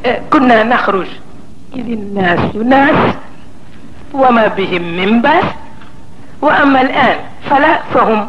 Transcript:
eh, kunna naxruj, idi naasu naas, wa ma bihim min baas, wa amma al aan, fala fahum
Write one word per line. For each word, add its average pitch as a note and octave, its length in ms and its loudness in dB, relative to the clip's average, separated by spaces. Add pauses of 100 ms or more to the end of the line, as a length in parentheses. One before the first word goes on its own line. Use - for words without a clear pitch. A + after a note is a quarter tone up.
eh, B3 160 0 (100)
kunna B3+ 340 6
naxruj, G3 440 0 (640)
idi A#3+ 240 -6
naasu G3 640 -2
naas, C4+ 540 4 (960)
wa C4 180 4
ma A3+ 200 4
bihim F3 340 -4
min F#3+ 380 0
baas, D#4 240 4 (960)
wa D4+ 100 4
amma C4+ 280 4
al C4+ 120 2
aan, A3+ 260 2 (300)
fala C#4 320 2 (100)
fahum G#3+ 380 2